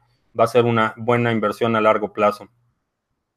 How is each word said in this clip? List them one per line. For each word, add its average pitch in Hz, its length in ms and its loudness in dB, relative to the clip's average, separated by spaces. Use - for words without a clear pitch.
va 113 40 2
a 117 40 4
ser 120 180 2
una 113 300 0
buena 120 360 -2
inversión 113 440 -2
a 110 60 0
largo 107 320 0
plazo. 104 340 -2